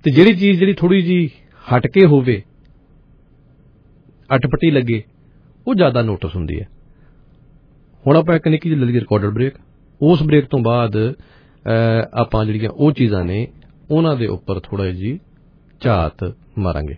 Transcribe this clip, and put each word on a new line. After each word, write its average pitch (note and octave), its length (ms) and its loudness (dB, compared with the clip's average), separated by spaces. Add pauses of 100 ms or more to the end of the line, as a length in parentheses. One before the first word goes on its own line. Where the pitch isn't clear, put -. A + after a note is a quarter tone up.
ਤੇ D#3 60 2
ਜਿਹੜੀ F#3 240 6
ਚੀਜ਼ F#3+ 240 2
ਜਿਹੜੀ F#3+ 140 2
ਥੋੜ੍ਹੀ F3+ 280 2
ਜਿਹੀ F3 300 0 (460)
ਹਟ B2 100 0
ਕੇ F#3+ 200 4
ਹੋਵੇ, B2+ 360 2 (1900)
ਅਟਪਟੀ C3+ 360 0
ਲੱਗੇ, A#2+ 320 0 (680)
ਉਹ C#4 60 0
ਜ਼ਿਆਦਾ C3 280 2
ਨੋਟਿਸ G2 340 -6
ਹੁੰਦੀ E2 240 -6
ਹੈ। - 80 -14 (1400)
ਹੁਣ C#3+ 100 6
ਆਪਾਂ E3 200 2
ਇੱਕ D#3 120 -2
ਨਿੱਕੀ D#3 200 0
ਜਿਹੀ D#3 120 0
ਲੈ B2 60 0
ਲਈਏ A#2+ 140 0
ਰਿਕਾਰਡਡ G#2 340 -2
ਬ੍ਰੇਕ। C3 200 -4 (480)
ਉਸ D3+ 200 4
ਬ੍ਰੇਕ D3 220 2
ਤੋਂ C3+ 140 -4
ਬਾਅਦ, A#2 380 -2
ਅਹ, A2+ 1200 -4
ਆਪਾਂ A2 240 -2
ਜਿਹੜੀਆਂ G#2+ 260 -4
ਉਹ D3 220 0
ਚੀਜ਼ਾਂ G#2 320 -2
ਨੇ, G2+ 240 -6 (420)
ਉਹਨਾਂ D#3 260 0
ਦੇ A#2 100 -4
ਉੱਪਰ F#2+ 340 -8
ਥੋੜ੍ਹਾ G2 260 -6
ਜਿਹੀ G2 340 -8 (600)
ਝਾਤ F#2 540 -4 (240)
ਮਾਰਾਂਗੇ। D#2 400 -6